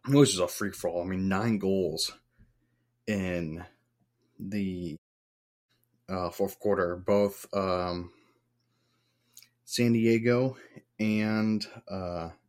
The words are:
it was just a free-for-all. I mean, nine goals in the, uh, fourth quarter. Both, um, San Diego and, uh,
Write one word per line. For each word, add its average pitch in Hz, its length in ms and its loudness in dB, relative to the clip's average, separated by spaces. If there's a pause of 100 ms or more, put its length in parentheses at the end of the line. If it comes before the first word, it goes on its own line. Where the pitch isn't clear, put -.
it 139 80 2
was 143 160 10
just 90 120 0
a - 40 2
free-for-all. 87 560 -4
I 87 40 -4
mean, 95 220 -2
nine 104 300 0
goals 95 540 0 (960)
in 87 560 -2 (760)
the, 92 580 -6 (1120)
uh, 90 220 -2
fourth - 300 -4
quarter. 92 340 2
Both, 101 580 0
um, 90 600 -2 (1500)
San 120 300 2
Diego 117 600 2 (440)
and, 107 680 0 (220)
uh, 87 420 -6 (180)